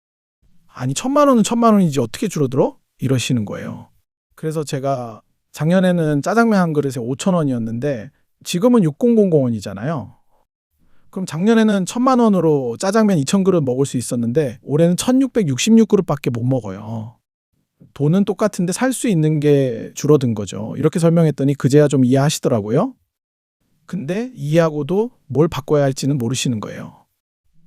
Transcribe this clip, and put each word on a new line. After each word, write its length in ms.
"아니, 260
천만 340
원은 160
천만 300
원이지 260
어떻게 280
줄어들어?" 500
이러시는 460
거예요. 440
그래서 280
제가 600
작년에는 720
짜장면 380
한 120
그릇에 280
오천 340
원이었는데 800
지금은 400
육공공공 580
원 80
원이잖아요. 680
그럼 160
작년에는 640
천만 320
원으로 580
짜장면 400
이천 260
그릇 200
먹을 240
수 100
있었는데 640
올해는 360
천육백육십육 920
그릇밖에 420
못 140
먹어요. 720
돈은 300
똑같은데 460
살 220
수 140
있는 320
게 560
줄어든 400
거죠. 420
이렇게 220
설명했더니 560
그제야 320
좀 180
이해하시더라고요. 880
근데 480
이해하고도 760
뭘 220
바꿔야 360
할지는 360
모르시는 400
거예요. 460